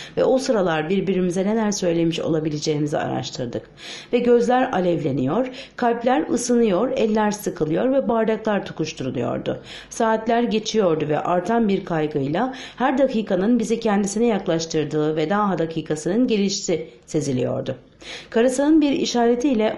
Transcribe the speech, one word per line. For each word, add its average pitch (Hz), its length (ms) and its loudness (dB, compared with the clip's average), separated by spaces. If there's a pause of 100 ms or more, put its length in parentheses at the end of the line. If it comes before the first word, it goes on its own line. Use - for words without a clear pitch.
(180)
ve - 60 4
o 262 140 4
sıralar 175 520 0
birbirimize 185 560 0
neler 214 260 0
söylemiş 165 480 0
olabileceğimizi 151 800 -2
araştırdık. 127 640 -6 (520)
Ve 240 60 2
gözler 240 520 2
alevleniyor, 160 800 0 (260)
kalpler 247 540 0
ısınıyor, 233 680 2
eller 214 360 2
sıkılıyor 190 640 -2
ve 262 140 0
bardaklar 220 580 0
tokuşturuluyordu. 131 960 -4 (300)
Saatler 226 540 2
geçiyordu 202 680 2
ve 147 100 0
artan 190 480 2
bir 190 180 0
kaygıyla 156 680 -2 (240)
her 262 200 0
dakikanın 226 600 2
bizi 214 200 0
kendisine 208 460 0
yaklaştırdığı 160 880 0
veda 190 420 0
dakikasının 165 680 -2
gelişi - 640 0 (160)
seziliyordu. 131 720 -2 (540)
Karısının 277 520 4
bir 285 100 4
işaretiyle 240 880 2